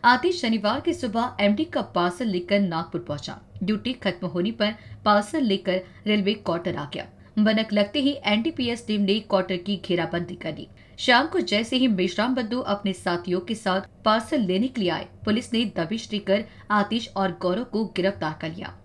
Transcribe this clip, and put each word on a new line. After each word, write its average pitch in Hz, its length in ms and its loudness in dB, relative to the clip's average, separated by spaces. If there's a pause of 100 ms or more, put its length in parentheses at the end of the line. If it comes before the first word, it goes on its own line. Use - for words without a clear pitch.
आतिश 254 360 4
शनिवार 220 400 0
की 339 140 -2
सुबह 233 460 -4
एमडी 208 240 4
का 269 260 -2
पार्सल 175 360 0
लेकर 196 340 2
नागपुर 170 400 -2
पहुंचा। - 380 -8 (240)
ड्यूटी 214 300 -2
खत्म 185 340 -4
होने 175 240 0
पर 214 240 0 (300)
पार्सल 214 380 4
लेकर 190 380 2 (260)
रेलवे 208 280 2
क्वार्टर 175 420 -4
आ 147 80 -6 (100)
गया। - 120 -8 (320)
भनक 214 340 4
लगते 208 280 2
ही 277 140 2 (100)
एनडीपीएस 233 640 0
टीम 214 140 0
ने 202 200 4
क्वार्टर 190 380 0
की 196 200 -4
घेराबंदी 175 560 -2
कर 160 180 -8
दी। - 140 -12 (320)
शाम 254 280 4
को 339 160 0
जैसे 226 340 0
ही 254 120 4
मेश्राम 202 460 0
बंधु 240 260 -2
अपने 196 320 -2
साथियों 175 480 -2
के 220 140 -6
साथ 196 340 -2 (160)
पार्सल 226 360 2
लेने 196 280 2
के 247 120 -4
लिए 175 100 2
आए, - 160 -4 (180)
पुलिस - 280 0
ने 233 120 2 (120)
दबिश 196 320 -4
देकर 208 360 0 (280)
आतिश 208 440 0
और 190 260 0
गौरव 185 220 0
को 220 220 -2
गिरफ्तार 175 540 -2
कर 160 100 -6
लिया। - 240 -12 (100)